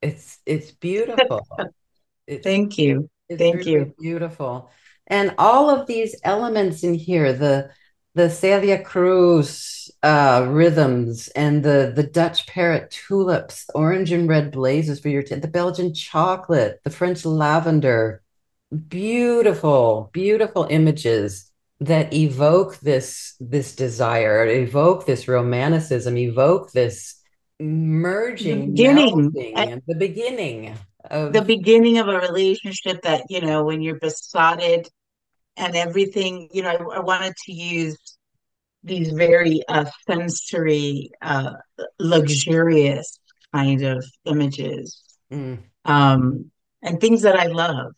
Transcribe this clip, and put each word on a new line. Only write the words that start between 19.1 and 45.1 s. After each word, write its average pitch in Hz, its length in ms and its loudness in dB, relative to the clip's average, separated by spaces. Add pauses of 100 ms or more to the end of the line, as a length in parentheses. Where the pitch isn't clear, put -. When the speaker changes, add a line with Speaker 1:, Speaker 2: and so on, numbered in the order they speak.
Speaker 1:
beautiful 202 560 0
images 131 800 0 (280)
that 156 340 0
evoke 156 680 2
this, - 600 -4
this 131 360 -6
desire, 113 720 0
evoke 135 580 2
this - 220 -2
romanticism, 123 880 0
evoke 127 540 0
this - 440 -2 (440)
merging, 160 1160 -2
Speaker 2:
The 220 80 6
beginning. 240 520 6
Speaker 1:
melding, 120 220 -8
Speaker 2:
I 208 140 0
Speaker 1:
and 123 160 -10
the 165 80 -4
beginning 165 800 -6 (300)
of 151 280 -6
Speaker 2:
The 214 80 4
beginning 226 560 4
of 220 100 0
a 196 120 0
relationship 190 840 -2
that, 156 260 0
you 180 120 -6
know, 156 220 -2
when 156 180 -4
you're 156 180 -6
besotted 170 880 0 (720)
and 175 180 -6
everything, 180 800 -4
you 190 80 -4
know, 185 80 -4
I, 170 280 -4
I - 20 -6
wanted 185 340 -2 (120)
to 190 80 -18
use 165 440 -6 (840)
these 165 280 -4
very, 165 560 4
uh, 151 180 0 (220)
sensory, 156 1000 -4 (120)
uh, 135 320 -4 (460)
luxurious 156 1200 -2 (340)
kind 139 300 0
of 131 220 -6 (200)
images. 139 760 -6 (300)